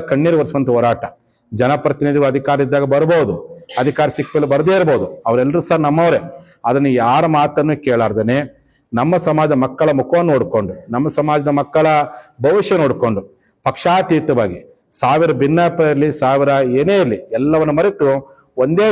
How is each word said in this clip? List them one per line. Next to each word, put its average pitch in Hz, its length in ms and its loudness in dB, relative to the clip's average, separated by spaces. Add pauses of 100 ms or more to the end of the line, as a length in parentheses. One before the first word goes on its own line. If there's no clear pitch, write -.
(120)
ಕಣ್ಣೀರು 160 300 2
ಒರೆಸುವಂತ 135 340 -2
ಹೋರಾಟ. 117 280 0 (480)
ಜನಪ್ರತಿನಿಧಿಗಳು 143 840 0
ಅಧಿಕಾರ 139 320 -2
ಇದ್ದಾಗ 139 280 0
ಬರ್ಬೋದು, 151 400 2 (480)
ಅಧಿಕಾರ 147 260 0 (100)
ಸಿಕ್ಕ 143 180 -6
ಮೇಲೆ 147 180 0
ಬರ್ದೇ 156 260 2
ಇರ್ಬೋದು, 131 260 0 (220)
ಅವರೆಲ್ಲರೂ 131 420 0
ಸಹ 165 80 2 (100)
ನಮ್ಮವರೇ. 156 320 2 (500)
ಅದನ್ನ 139 200 0 (140)
ಯಾರ 139 220 2 (120)
ಮಾತನ್ನು 147 380 0 (100)
ಕೇಳಾರ್ದೇನೆ 113 520 0 (600)
ನಮ್ಮ 156 140 0 (140)
ಸಮಾಜ 156 240 2 (120)
ಮಕ್ಕಳ 143 260 0 (100)
ಮುಖವನ್ನು 170 340 0
ನೋಡ್ಕೊಂಡು, 113 400 -2 (200)
ನಮ್ಮ 139 140 -2 (120)
ಸಮಾಜದ 151 320 0 (100)
ಮಕ್ಕಳ 156 260 0 (580)
ಭವಿಷ್ಯ 190 380 2
ನೋಡ್ಕೊಂಡು, 117 380 -2 (440)
ಪಕ್ಷಾತೀತವಾಗಿ 151 920 0 (420)
ಸಾವಿರ 156 300 2 (100)
ಭಿನ್ನಾಪ 170 380 0 (140)
ಇರ್ಲಿ, 147 160 0 (120)
ಸಾವಿರ 139 280 2 (320)
ಏನೇ 190 220 0
ಇರ್ಲಿ, 110 160 -2 (200)
ಎಲ್ಲವನ್ನ 156 400 0
ಮರೆತು 185 300 0 (540)
ಒಂದೇ 170 280 2